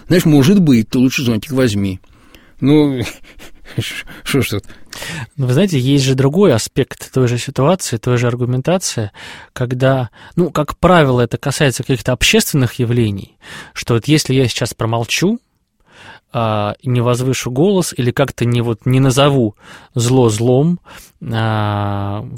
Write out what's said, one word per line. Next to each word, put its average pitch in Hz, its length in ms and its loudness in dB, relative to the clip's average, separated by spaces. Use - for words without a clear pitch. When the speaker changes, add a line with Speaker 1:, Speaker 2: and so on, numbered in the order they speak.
Speaker 1:
«Знаешь, 175 200 2
может 156 340 6
быть, 127 300 2
ты 135 80 0
лучше 127 260 0
зонтик 113 260 -4
возьми». 104 480 -2
Ну, 139 420 2
<laughs> - 380 -14
ш-, - 280 -10
что 135 200 -2
ж - 60 -4
тут? 104 160 -6
Speaker 2:
Ну, 135 100 -2
вы 127 80 0
знаете, 180 260 2
есть 139 240 2
же 135 100 2
другой 143 400 2
аспект - 580 -4
той 127 140 2
же 120 100 0
ситуации, 139 600 -2
той 123 200 -2
же 120 120 0
аргументации, 123 840 -2
когда, 131 580 -2
ну, 170 140 2
как - 280 -4
правило, 151 420 4
это 120 160 0
касается 135 460 -2
каких-то 131 300 -2
общественных 139 640 0
явлений, 113 640 -2
что - 200 -2
вот 113 120 -2
если 147 280 2
я 131 120 2
сейчас - 260 -6
промолчу, 117 680 -2
а, 107 420 -2
не 123 160 0
возвышу 123 500 -2
голос 175 460 0
или 120 160 0
как-то - 320 -2
не, 120 160 2
вот, 117 260 -4
не 131 140 4
назову 135 560 2
зло 120 340 2
злом, 127 500 2
а, 104 960 -2